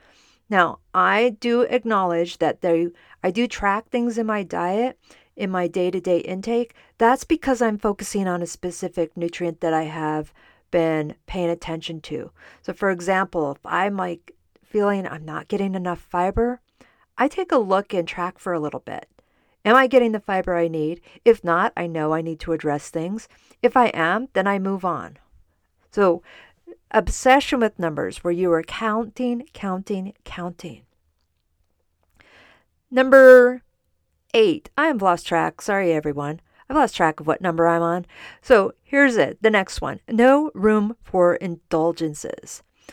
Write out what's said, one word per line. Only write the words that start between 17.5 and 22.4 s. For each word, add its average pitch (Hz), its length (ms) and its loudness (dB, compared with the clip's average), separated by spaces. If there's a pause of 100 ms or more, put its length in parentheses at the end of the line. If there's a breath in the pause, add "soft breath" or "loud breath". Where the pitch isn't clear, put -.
a 302 60 2
look 196 360 0
and 170 140 -2
track 180 320 -8
for 180 140 -6
a 165 60 -4
little 143 200 -8
bit. - 280 -14 (560)
Am 220 120 4
I 262 100 6
getting 240 280 4
the 214 60 -4
fiber 190 360 -4
I 170 120 0
need? 160 320 -4 (240 soft breath)
If 226 200 6
not, 175 340 0
I 175 80 -4
know 156 280 -2
I 160 80 -2
need 160 200 -8